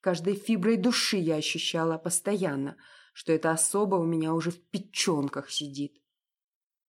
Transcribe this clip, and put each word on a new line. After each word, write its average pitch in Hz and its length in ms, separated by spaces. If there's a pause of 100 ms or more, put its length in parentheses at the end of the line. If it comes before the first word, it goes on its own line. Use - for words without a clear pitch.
Каждой 180 340
фиброй 214 420
души 220 400
я 160 180
ощущала 160 640
постоянно, 170 800 (360)
что - 180
эта 160 200
особа 190 440
у 170 100
меня 160 280
уже 165 180
в - 80
печёнках - 920
сидит. 143 500 (880)